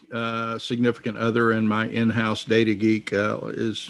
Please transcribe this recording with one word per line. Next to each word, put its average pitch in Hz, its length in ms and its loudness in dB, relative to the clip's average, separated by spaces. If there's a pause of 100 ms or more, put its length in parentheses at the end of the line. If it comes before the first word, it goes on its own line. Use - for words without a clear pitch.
(140)
uh, 113 460 -4
significant 120 580 -2
other 113 360 2
and 110 140 2
my 110 200 0
in-house 113 580 0
data 110 300 4
geek, 107 380 0
uh, 107 320 0
is 110 440 -4